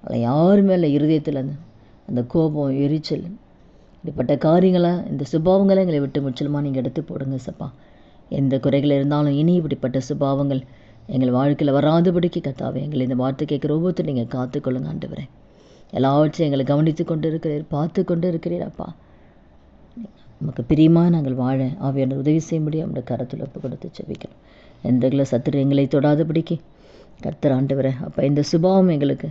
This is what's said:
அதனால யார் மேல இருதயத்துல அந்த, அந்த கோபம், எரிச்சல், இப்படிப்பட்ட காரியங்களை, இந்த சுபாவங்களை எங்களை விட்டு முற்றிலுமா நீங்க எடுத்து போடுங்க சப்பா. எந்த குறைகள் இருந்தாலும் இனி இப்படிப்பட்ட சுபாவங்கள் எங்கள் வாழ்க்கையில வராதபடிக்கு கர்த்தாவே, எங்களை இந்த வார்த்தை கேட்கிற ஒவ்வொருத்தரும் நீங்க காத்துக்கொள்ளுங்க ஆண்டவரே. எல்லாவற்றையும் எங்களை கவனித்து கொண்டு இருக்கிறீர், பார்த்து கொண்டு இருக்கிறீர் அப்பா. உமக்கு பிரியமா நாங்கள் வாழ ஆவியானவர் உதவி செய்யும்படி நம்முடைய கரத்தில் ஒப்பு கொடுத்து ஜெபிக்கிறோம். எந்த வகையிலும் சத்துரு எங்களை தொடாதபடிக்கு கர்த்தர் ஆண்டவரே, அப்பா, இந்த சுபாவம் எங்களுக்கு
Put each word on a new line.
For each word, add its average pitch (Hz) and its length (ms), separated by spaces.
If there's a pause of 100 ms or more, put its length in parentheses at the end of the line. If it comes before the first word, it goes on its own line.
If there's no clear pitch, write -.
அதனால 120 180
யார் 160 400
மேல 185 260
இருதயத்துல 151 520
அந்த, 143 160 (520)
அந்த 123 160
கோபம், 147 560
எரிச்சல், 147 460 (680)
இப்படிப்பட்ட 156 460
காரியங்களை, 175 540 (180)
இந்த 139 220
சுபாவங்களை 190 520
எங்களை 160 160
விட்டு 139 220
முற்றிலுமா 139 400
நீங்க 135 180
எடுத்து 135 240
போடுங்க 135 420
சப்பா. - 220 (640)
எந்த 135 300
குறைகள் 143 360
இருந்தாலும் 143 380
இனி 160 200
இப்படிப்பட்ட 139 460
சுபாவங்கள் 139 640 (460)
எங்கள் 127 260
வாழ்க்கையில 143 400
வராதபடிக்கு 170 680
கர்த்தாவே, 131 400
எங்களை 147 240
இந்த 127 100
வார்த்தை 131 320
கேட்கிற 147 280
ஒவ்வொருத்தரும் 165 380
நீங்க 120 160
காத்துக்கொள்ளுங்க 127 600
ஆண்டவரே. - 360 (680)
எல்லாவற்றையும் 147 560
எங்களை 139 180
கவனித்து 151 400
கொண்டு 160 240
இருக்கிறீர், 156 400
பார்த்து 160 340
கொண்டு 175 280
இருக்கிறீர் 170 340
அப்பா. - 220 (1500)
உமக்கு 147 260
பிரியமா 165 420
நாங்கள் 147 240
வாழ 131 260 (220)
ஆவியானவர் 135 420
உதவி 156 160
செய்யும்படி 156 380
நம்முடைய 147 300
கரத்தில் 123 340
ஒப்பு - 180
கொடுத்து 151 320
ஜெபிக்கிறோம். - 460 (440)
எந்த 120 220
வகையிலும் 135 280
சத்துரு 127 280
எங்களை 139 280
தொடாதபடிக்கு 156 680 (680)
கர்த்தர் 143 340
ஆண்டவரே, 135 380 (100)
அப்பா, - 200
இந்த 143 180
சுபாவம் 185 460
எங்களுக்கு 143 440